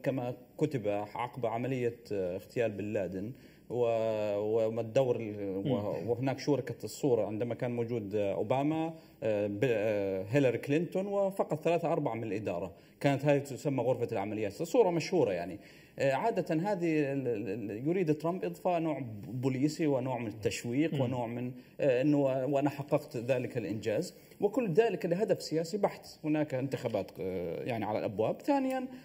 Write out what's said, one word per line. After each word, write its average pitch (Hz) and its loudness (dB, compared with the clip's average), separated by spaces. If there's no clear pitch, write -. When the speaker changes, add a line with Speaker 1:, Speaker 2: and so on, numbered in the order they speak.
Speaker 1:
كما 127 -2
كتب 123 0
عقب 104 -2
عملية، 120 -2
آه، 92 -2
اغتيال 113 -2
بن 101 -6
لادن 95 -2
و-، 120 2
والدور 113 2
ال-، 104 -4
و-، 98 -2
Speaker 2:
مم. 101 -2
Speaker 1:
وهناك 127 0
شورى 135 0
كانت - -8
الصورة 113 2
عندما 107 -2
كان 123 -2
موجود، 113 -2
آه، 101 2
أوباما، 143 0
آه، 107 2
ب-، 104 -2
آه، 101 2
هيلاري 127 4
كلينتون 170 0
وفقط 196 0
ثلاثة 165 2
أربعة 143 0
من 113 -4
الإدارة، 95 -4
كانت 139 2
هاي 143 6
تسمى 131 -2
غرفة 120 2
العمليات، 104 -2
صورة 185 4
مشهورة 156 2
يعني. 87 -4
آه، 135 2
عادة 180 0
هذه 160 0
ال-، 135 -2
ال-، 104 -2
ال-، 117 -4
يريد 165 2
ترامب 175 -2
إضفاء 175 -2
نوع 151 -2
بوليسي 131 0
ونوع 131 0
من 117 -4
التشويق 120 0
Speaker 2:
مم. 143 2
Speaker 1:
ونوع 123 0
من، 123 -6
آه، 127 4
إنه 147 6
وأنا 135 2
حققت - -2
ذلك 123 0
الإنجاز، 110 -2
وكل 202 0
ذلك 196 4
لهدف 180 2
سياسي 165 -2
بحت. - -2
هناك 151 0
انتخابات، 127 -2
آه، 87 -4
يعني 113 -2
على 104 0
الأبواب. 107 0
ثانيًا، 262 0